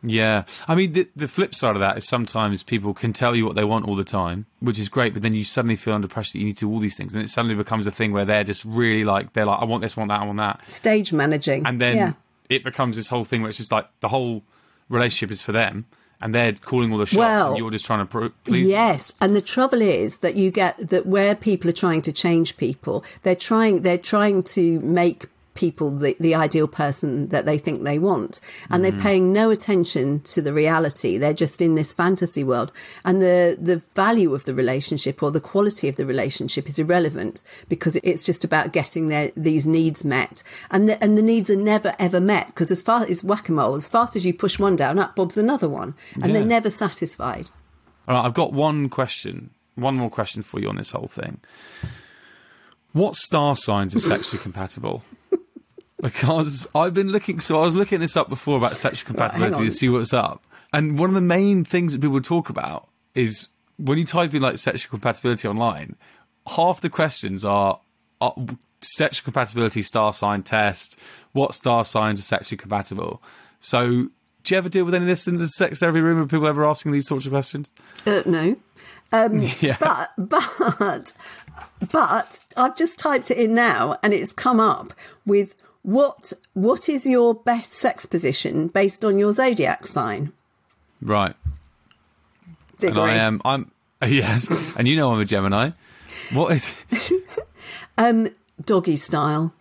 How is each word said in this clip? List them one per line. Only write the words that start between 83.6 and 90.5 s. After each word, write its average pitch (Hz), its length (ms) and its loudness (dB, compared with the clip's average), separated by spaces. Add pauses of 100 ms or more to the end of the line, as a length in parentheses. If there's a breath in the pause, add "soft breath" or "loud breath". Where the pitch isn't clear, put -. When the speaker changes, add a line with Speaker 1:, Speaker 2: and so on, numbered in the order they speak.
Speaker 2:
and 208 100 2
it's 190 200 -2
come 254 260 2
up 214 360 2 (320 loud breath)
with 202 280 2 (280 soft breath)
what, 262 500 0 (220)
what 220 340 2
is 285 180 0
your 240 280 6
best 233 380 -2
sex - 340 -2
position 156 600 -2
based 196 360 0
on 202 140 4
your 208 140 4
zodiac 226 540 2
sign? 123 460 -4 (680)